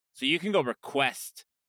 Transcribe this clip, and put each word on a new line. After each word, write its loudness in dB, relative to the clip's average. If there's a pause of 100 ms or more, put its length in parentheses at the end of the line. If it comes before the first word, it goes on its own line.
(140)
So -6
you 2
can -2
go 4
request -4 (240)